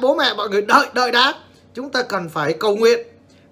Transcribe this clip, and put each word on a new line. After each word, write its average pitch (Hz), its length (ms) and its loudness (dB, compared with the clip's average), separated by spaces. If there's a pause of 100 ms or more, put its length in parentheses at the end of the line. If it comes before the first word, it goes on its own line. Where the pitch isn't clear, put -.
bố 262 140 4
mẹ, 269 220 0
mọi 208 120 -4
người 202 140 0
đợi, 226 320 0
đợi 247 160 0
đã. 254 240 2 (400)
Chúng 269 160 -10
ta 254 120 -2
cần 190 260 -6
phải 156 240 -2
cầu 220 240 0
nguyện. 226 300 2 (460)